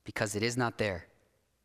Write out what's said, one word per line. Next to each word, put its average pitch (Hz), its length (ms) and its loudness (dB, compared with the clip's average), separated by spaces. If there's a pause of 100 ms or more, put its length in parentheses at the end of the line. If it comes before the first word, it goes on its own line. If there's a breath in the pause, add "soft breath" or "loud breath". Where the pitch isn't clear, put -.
because 107 320 -2
it 104 80 2
is 120 120 2
not 120 220 0
there. 98 300 -2 (580)